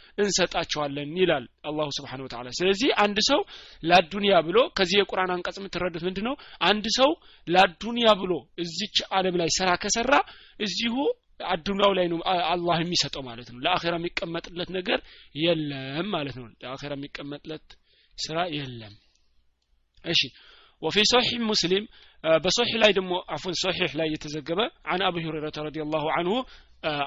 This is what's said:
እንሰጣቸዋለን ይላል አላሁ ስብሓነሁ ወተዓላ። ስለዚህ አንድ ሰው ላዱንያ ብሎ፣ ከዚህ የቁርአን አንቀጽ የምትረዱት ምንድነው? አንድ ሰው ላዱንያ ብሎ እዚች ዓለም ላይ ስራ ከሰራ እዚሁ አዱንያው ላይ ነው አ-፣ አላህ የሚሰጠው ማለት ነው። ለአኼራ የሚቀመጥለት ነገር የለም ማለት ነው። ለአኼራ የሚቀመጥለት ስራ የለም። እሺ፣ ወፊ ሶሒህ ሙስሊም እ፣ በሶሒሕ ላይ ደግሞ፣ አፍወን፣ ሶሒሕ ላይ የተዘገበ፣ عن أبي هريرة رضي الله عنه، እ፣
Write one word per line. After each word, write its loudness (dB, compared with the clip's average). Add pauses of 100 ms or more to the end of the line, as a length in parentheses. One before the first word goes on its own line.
(180)
እንሰጣቸዋለን 0
ይላል 2 (180)
አላሁ -2
ስብሓነሁ -10
ወተዓላ። -10
ስለዚህ 2
አንድ 2
ሰው 4 (420)
ላዱንያ 4
ብሎ፣ 2 (140)
ከዚህ 2
የቁርአን 2
አንቀጽ -4
የምትረዱት -4
ምንድነው? -4 (260)
አንድ 2
ሰው 4 (380)
ላዱንያ 4
ብሎ -2 (260)
እዚች -4 (140)
ዓለም 2
ላይ 2
ስራ 2
ከሰራ 0 (460)
እዚሁ -2 (500)
አዱንያው 2
ላይ 2
ነው -2
አ-፣ 2
አላህ 2
የሚሰጠው -2
ማለት -14
ነው። -16
ለአኼራ 0
የሚቀመጥለት -6
ነገር -2 (340)
የለም -2
ማለት -4
ነው። -12 (120)
ለአኼራ -10
የሚቀመጥለት -12 (500)
ስራ -6 (140)
የለም። -10 (1120)
እሺ፣ 2 (600)
ወፊ -2
ሶሒህ 2
ሙስሊም 0 (400)
እ፣ 6
በሶሒሕ 0
ላይ 6
ደግሞ፣ 0 (180)
አፍወን፣ -6
ሶሒሕ -2
ላይ 0
የተዘገበ፣ -6 (260)
عن 0
أبي 0
هريرة -6
رضي -6
الله -2
عنه، 0 (500)
እ፣ -2 (160)